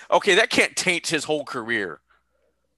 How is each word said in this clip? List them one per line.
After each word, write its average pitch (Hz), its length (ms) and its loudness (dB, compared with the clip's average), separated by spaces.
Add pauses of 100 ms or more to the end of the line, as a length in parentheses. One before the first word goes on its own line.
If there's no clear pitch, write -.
Okay, 180 260 4
that 220 140 4
can't - 280 0
taint 175 300 -2
his 151 180 -2
whole 151 180 -4
career. 110 560 -6 (800)